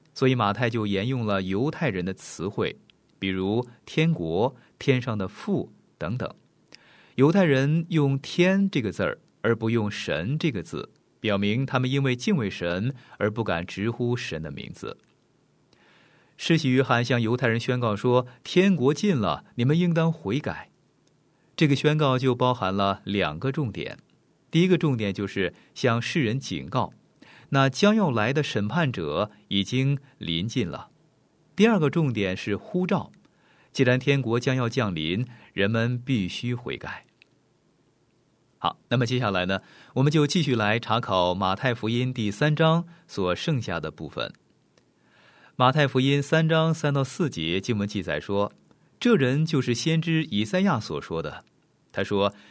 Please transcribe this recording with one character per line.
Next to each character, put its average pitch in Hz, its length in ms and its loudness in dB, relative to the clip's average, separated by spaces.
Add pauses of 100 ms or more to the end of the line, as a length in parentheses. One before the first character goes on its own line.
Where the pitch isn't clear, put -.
(120)
所 131 160 2
以 131 60 4
马 107 180 2
太 117 160 0
就 113 180 -2
沿 101 220 -2
用 127 160 -4
了 101 160 0
犹 98 300 -2
太 151 180 -2
人 92 160 -2
的 95 80 -4
词 - 340 -8
汇， 101 320 -4 (400)
比 95 100 -2
如 95 380 0 (200)
天 165 260 2
国、 90 420 -2 (240)
天 131 220 2
上 117 160 -4
的 98 100 -4
父 - 460 -6 (240)
等 98 220 -6
等。 - 120 -6 (840)
犹 143 180 4
太 196 120 4
人 151 440 2
用 139 320 2
“天” 190 480 2
这 151 140 -2
个 98 100 -2
字 - 100 -2
儿， 76 160 -2 (220)
而 113 160 2
不 113 140 -2
用 113 200 0
“神” 92 480 -4
这 160 120 -2
个 101 120 -4
字， - 300 -10 (280)
表 104 180 0
明 104 260 0
他 135 140 -2
们 127 120 0
因 139 120 0
为 131 120 2
敬 180 220 0
畏 107 140 0
神 92 440 -2 (220)
而 104 140 0
不 113 120 -4
敢 90 220 -2
直 101 260 -4
呼 120 240 -2
神 82 280 -6
的 78 80 -8
名 - 240 -12
字。 - 240 -12 (1400)
施 165 220 2
洗 139 100 0
约 127 140 4
翰 123 200 2
向 123 160 0
犹 113 160 0
太 123 140 0
人 113 100 2
宣 123 220 -2
告 110 160 0
说 123 300 2 (180)
：“天 185 320 4
国 135 160 2
近 180 240 2
了， 90 380 -2
你 120 100 0
们 151 140 4
应 175 160 2
当 165 180 2
悔 120 260 -4
改。” 95 300 -8 (880)
这 160 100 4
个 143 80 6
宣 151 220 4
告 135 220 4
就 127 160 2
包 127 180 2
含 98 240 -2
了 98 280 0
两 90 340 0
个 120 120 -4
重 131 220 -4
点。 - 240 -8 (540)
第 165 120 4
一 185 40 4
个 185 100 6
重 147 200 2
点 101 180 -2
就 98 140 -4
是 92 260 -2 (220)
向 117 260 2
世 160 220 -2
人 113 120 0
警 80 320 -8
告， 120 240 -4 (580)
那 135 180 4
将 202 260 4
要 202 160 2
来 113 220 0
的 147 100 0
审 104 240 -2
判 143 240 0
者 87 400 -2 (160)
已 98 160 0
经 135 340 0 (220)
临 82 300 -4
近 113 200 -4
了。 - 220 -12 (640)
第 214 140 6
二 220 100 4
个 151 100 2
重 151 240 0
点 95 240 0
是 101 200 -4
呼 180 280 -4
召， 170 280 -2 (580)
既 - 140 2
然 123 120 4
天 139 240 2
国 117 200 0
将 131 160 0
要 123 120 0
降 117 240 -2
临， 85 320 -2 (280)
人 98 180 0
们 117 260 0
必 120 300 -2
须 120 260 -6
悔 90 240 -8
改。 - 300 -12 (1500)
好， - 300 -4
那 123 80 0
么 127 100 2
接 123 140 -2
下 113 100 0
来 92 160 0
呢， 95 140 -2 (340)
我 127 80 2
们 147 80 4
就 151 160 4
继 165 160 0
续 135 140 0
来 110 240 2
查 113 180 -2
考 90 340 2
马 92 220 0
太 123 180 0
福 110 160 -4
音 123 240 -2
第 117 160 -2
三 147 280 0
章 160 320 2 (180)
所 90 300 -2
剩 139 260 -2
下 85 160 -4
的 78 140 -8
部 76 160 -12
分。 - 240 -8 (1200)
马 127 160 4
太 147 160 4
福 131 140 2
音 139 200 2
三 160 280 2
章 160 260 2
三 151 180 -2
到 139 120 0
四 - 260 -4
节 85 300 -2
经 107 180 -2
文 101 100 -2
记 101 140 -6
载 82 160 -4
说， 101 340 -2 (460)
这 240 160 2
人 139 320 2
就 151 160 0
是 120 140 -2
先 160 260 0
知 160 220 0
以 101 200 -2
赛 185 180 0
亚 170 180 2
所 76 200 -6
说 82 220 -6
的。 76 220 -10 (480)
他 101 120 -2
说， 101 280 0 (180)